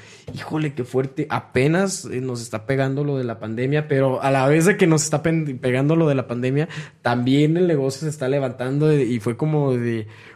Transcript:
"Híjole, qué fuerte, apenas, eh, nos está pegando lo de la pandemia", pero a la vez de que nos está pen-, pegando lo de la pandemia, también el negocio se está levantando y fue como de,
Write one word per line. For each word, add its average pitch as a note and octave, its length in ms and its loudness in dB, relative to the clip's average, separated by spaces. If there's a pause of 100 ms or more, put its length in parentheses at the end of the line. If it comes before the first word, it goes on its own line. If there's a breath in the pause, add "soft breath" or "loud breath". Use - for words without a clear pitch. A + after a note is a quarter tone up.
(340 loud breath)
"Híjole, D3+ 400 -6
qué B2+ 100 -6
fuerte, C#3 460 -2
apenas, D#3 720 0
eh, B2 160 -6
nos B2 220 -6
está G#2+ 240 -10
pegando C3+ 360 0
lo C#3+ 140 -2
de B2+ 80 -2
la A#2 140 -6
pandemia", C3 500 -2
pero C3+ 340 2
a C3+ 80 0
la C3+ 160 2
vez D#3+ 200 4
de G#3 100 4
que F#3+ 100 4
nos D#3 180 4
está - 180 -2
pen-, D#3 360 -2
pegando C3+ 380 0
lo E3 100 4
de C#3+ 80 2
la C3 140 -2
pandemia, B2+ 400 -2 (320 loud breath)
también C3 560 2
el F3+ 100 4
negocio C#3 360 0
se D#3 80 -4
está C3 180 -6
levantando C#3 680 0
y B2 260 2
fue A#2 180 -4
como D3+ 360 0
de, A#2 320 -2 (300 loud breath)